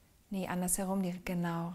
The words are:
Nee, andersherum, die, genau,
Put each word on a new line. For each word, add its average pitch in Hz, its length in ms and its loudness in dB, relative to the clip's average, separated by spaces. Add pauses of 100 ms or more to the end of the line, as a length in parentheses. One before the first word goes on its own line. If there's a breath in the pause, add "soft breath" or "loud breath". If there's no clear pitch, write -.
(300 soft breath)
Nee, 190 180 -2
andersherum, 185 540 2
die, 180 240 0
genau, 170 500 0